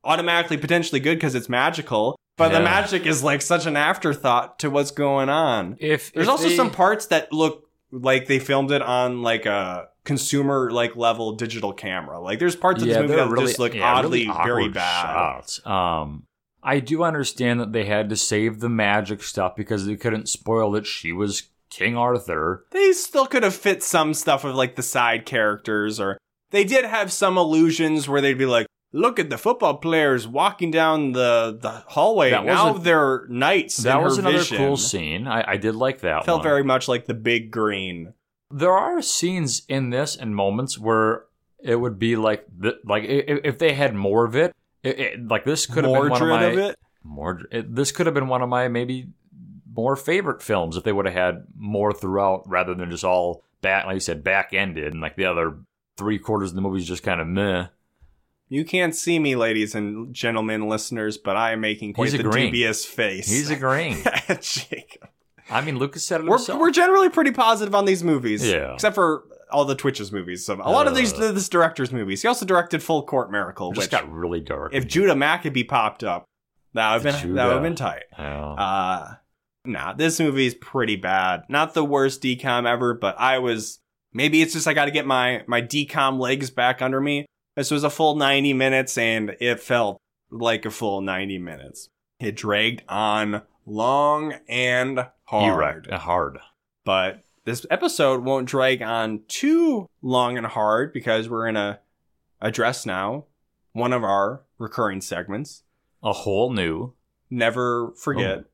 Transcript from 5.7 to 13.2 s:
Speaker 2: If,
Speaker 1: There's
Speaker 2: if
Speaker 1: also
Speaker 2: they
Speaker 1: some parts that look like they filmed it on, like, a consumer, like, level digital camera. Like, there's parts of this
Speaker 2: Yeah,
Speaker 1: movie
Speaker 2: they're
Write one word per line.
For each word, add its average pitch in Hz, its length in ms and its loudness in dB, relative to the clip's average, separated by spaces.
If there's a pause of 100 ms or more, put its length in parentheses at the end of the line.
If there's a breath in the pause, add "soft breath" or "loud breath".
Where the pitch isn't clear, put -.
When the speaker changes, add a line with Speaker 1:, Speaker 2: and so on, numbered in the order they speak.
Speaker 2:
If, 151 320 -2
Speaker 1:
There's 165 140 0
Speaker 2:
if 240 40 4
Speaker 1:
also 165 180 2
Speaker 2:
they 175 60 4
Speaker 1:
some 240 160 2
parts 208 360 2
that 156 260 0
look 156 320 0 (260)
like 131 380 0
they 135 100 4
filmed 135 320 0
it 139 120 2
on, 123 400 0
like, 113 240 0
a 95 420 -2 (160)
consumer, 139 680 0
like, 120 240 0
level 113 400 0
digital 110 360 -4
camera. 85 460 -8
Like, 92 220 -4
there's 175 160 2
parts 180 260 0
of 117 60 0
this 113 80 4
Speaker 2:
Yeah, 110 60 4
Speaker 1:
movie 143 120 2
Speaker 2:
they're 131 120 4